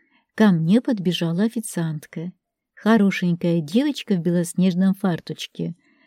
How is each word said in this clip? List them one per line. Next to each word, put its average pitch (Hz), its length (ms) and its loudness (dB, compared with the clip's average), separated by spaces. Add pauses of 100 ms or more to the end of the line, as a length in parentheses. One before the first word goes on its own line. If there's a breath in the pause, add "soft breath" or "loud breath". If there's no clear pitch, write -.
(400)
ко 214 120 6
мне 170 280 2
подбежала 180 640 -2
официантка, 170 880 -6 (420)
хорошенькая 180 840 2
девочка 214 540 -2
в 175 60 0
белоснежном 180 760 0
фартучке, 170 800 -6 (300)